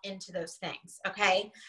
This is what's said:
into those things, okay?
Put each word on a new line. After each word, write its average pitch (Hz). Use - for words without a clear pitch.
into 196
those 170
things, -
okay? 196